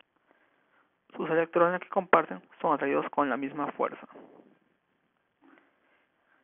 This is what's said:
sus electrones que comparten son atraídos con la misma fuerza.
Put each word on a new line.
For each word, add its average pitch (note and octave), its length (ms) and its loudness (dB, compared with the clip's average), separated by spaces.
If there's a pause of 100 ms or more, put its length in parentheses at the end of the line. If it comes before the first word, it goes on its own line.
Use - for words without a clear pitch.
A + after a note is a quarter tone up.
(1160)
sus D#3+ 140 -4
electrones E3+ 500 2
que - 80 -18
comparten F3+ 540 2 (180)
son E3 140 4
atraídos C#3+ 360 0
con C#3+ 200 0
la A#2+ 80 -2
misma C#3+ 340 -4
fuerza. - 340 -4 (2500)